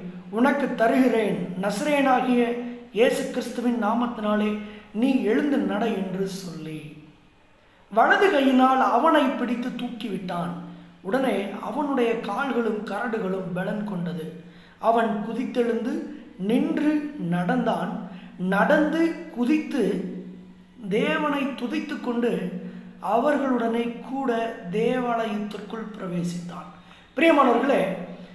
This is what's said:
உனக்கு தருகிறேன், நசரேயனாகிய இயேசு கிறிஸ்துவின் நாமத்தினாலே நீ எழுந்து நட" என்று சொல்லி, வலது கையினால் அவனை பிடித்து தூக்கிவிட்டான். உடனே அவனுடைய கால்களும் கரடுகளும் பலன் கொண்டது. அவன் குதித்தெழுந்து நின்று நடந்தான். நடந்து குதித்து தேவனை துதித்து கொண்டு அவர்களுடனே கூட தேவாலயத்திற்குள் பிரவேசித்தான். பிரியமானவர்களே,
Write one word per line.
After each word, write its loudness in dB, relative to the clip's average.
உனக்கு 2
தருகிறேன், 2
நசரேயனாகிய 2
இயேசு 2
கிறிஸ்துவின் -2
நாமத்தினாலே 0
நீ 2
எழுந்து 2
நட" 0
என்று -2
சொல்லி, -10
வலது 6
கையினால் 6
அவனை 6
பிடித்து -2
தூக்கிவிட்டான். -6
உடனே 0
அவனுடைய 0
கால்களும் -2
கரடுகளும் -4
பலன் -4
கொண்டது. -6
அவன் 2
குதித்தெழுந்து -2
நின்று 0
நடந்தான். -2
நடந்து 2
குதித்து 0
தேவனை 0
துதித்து -6
கொண்டு -2
அவர்களுடனே 0
கூட -2
தேவாலயத்திற்குள் -2
பிரவேசித்தான். -6
பிரியமானவர்களே, 6